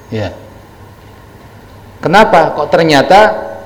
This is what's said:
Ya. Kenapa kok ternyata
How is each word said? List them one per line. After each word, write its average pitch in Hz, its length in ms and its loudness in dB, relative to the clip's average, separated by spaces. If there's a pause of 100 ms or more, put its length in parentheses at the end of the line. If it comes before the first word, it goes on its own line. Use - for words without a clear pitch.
Ya. 107 220 -10 (1700)
Kenapa 170 560 2
kok 147 160 -6
ternyata 170 640 2 (300)